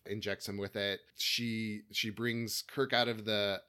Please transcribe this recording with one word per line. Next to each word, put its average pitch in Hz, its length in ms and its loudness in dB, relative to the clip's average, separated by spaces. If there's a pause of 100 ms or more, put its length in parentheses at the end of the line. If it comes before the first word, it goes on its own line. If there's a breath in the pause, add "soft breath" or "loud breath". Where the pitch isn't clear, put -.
injects 101 420 -4
him 101 80 -4
with 98 180 -4
it. 101 260 0 (160)
She, 110 640 0 (100)
she - 180 0
brings 117 540 -2
Kirk 131 300 0
out 120 140 6
of 110 180 -2
the, 101 440 2